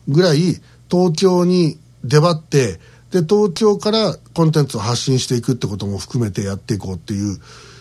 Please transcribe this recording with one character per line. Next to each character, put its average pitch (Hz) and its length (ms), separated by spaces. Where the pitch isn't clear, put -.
ぐ 147 140
ら 170 120
い 170 260
東 180 240
京 180 300
に 175 340
出 147 180
張 175 120
っ 160 100
て、 113 380
で、 180 100
東 208 300
京 208 260
か 208 120
ら 196 260
コ 165 100
ン 156 80
テ 156 100
ン 135 40
ツ - 100
を 110 40
発 117 220
信 131 160
し - 80
て 123 100
い 117 60
く 131 100
っ - 40
て - 100
こ 101 100
と 101 100
も 98 120
含 117 260
め 104 60
て 101 120
や 98 120
っ 95 40
て - 160
い 98 40
こ 95 140
う - 20
っ 85 40
て - 140
い 101 200
う、 87 60